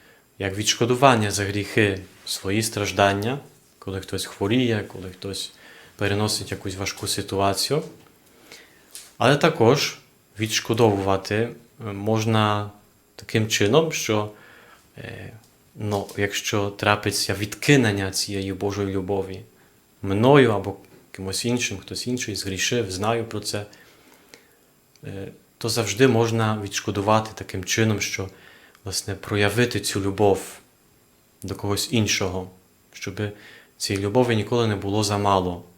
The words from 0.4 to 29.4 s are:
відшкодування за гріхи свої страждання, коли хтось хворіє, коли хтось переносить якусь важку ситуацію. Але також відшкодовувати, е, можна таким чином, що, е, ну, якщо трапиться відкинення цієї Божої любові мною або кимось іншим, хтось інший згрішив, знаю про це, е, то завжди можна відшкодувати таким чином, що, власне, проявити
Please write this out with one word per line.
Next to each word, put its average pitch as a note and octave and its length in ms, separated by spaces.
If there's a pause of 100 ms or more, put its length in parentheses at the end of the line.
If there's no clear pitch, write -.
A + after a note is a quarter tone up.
відшкодування B2 760
за G2 140
гріхи G2+ 540 (260)
свої G2+ 380
страждання, G2+ 760 (400)
коли F#2+ 200
хтось - 260
хворіє, A2+ 680
коли F#2 160
хтось - 420 (440)
переносить G#2 560
якусь F#2+ 240
важку F#2+ 320
ситуацію. G2 760 (1300)
Але B2+ 180
також D3 600 (420)
відшкодовувати, G#2 960
е, - 480
можна G#2+ 880 (440)
таким A2 320
чином, C#3 440
що, G#2 400 (680)
е, - 360 (420)
ну, G#2 320 (100)
якщо G2+ 520
трапиться G#2 640
відкинення G2+ 800
цієї G2 420
Божої G2 400
любові F#2+ 480 (600)
мною A#2 500
або G2 240 (420)
кимось F#2+ 280
іншим, A#2+ 320
хтось - 300
інший B2 280
згрішив, F#2+ 560
знаю G#2+ 340
про G#2+ 140
це, G#2 260 (1400)
е, G2 240 (300)
то A#2 120
завжди A2+ 380
можна A2+ 560
відшкодувати G#2 680
таким G2 300
чином, A2 380
що, - 280 (540)
власне, G2 320
проявити G#2 640